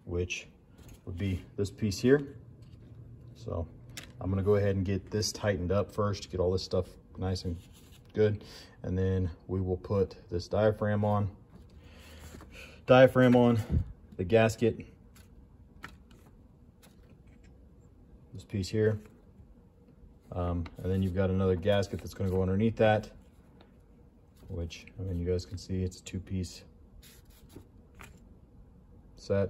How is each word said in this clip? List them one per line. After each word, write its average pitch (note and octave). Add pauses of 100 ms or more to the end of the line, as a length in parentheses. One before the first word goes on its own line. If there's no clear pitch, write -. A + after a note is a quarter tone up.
which - (580)
would F#2
be F#2+ (140)
this G2+
piece G#2
here. C#3 (1000)
So E2+ (540)
I'm -
gonna F#2+
go G#2
ahead G2+
and F#2+
get F#2+
this G#2+
tightened F2+
up G2
first, G#2
get F#2
all F2+
this F#2
stuff - (300)
nice F#2
and F2 (580)
good. G#2 (400)
And F#2
then F#2 (160)
we F#2
will F2+
put G2 (120)
this F2
diaphragm G#2
on, G#2 (1600)
diaphragm B2+
on, A#2+ (600)
the F#2+
gasket, A2 (3500)
this -
piece G2
here. G#2+ (1300)
Um, F2 (180)
and F#2
then F#2+
you've F2+
got F#2+
another F#2
gasket G2
that's -
gonna F#2+
go F#2+
underneath G2+
that, G#2+ (1400)
which, F2 (120)
I G2+
mean, F2+
you F2
guys F2+
can F#2+
see F#2
it's F#2
a -
two-piece F#2 (2500)
set. G2